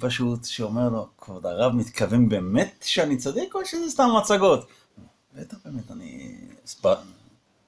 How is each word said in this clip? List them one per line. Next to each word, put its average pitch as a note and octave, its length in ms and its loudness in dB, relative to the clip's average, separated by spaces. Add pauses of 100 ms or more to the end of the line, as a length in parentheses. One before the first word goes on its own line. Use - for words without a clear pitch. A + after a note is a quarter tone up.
פשוט A#2+ 440 -2
שאומר A#2 440 -2
לו, A2+ 200 -2 (100)
"כבוד F#2 280 -10
הרב G#2 280 2
מתכוון A#2 540 2
באמת G#2 580 0
שאני D#3 300 0
צדיק D#3 380 -4
או G4 100 -4
שזה E4+ 260 -6
סתם C4 180 4 (100)
מצגות?" G3 480 4 (680)
"בטח C#3+ 300 -16
באמת, C3+ 260 -12
אני C2 460 -16 (300)
ספ-, - 200 -4 (800)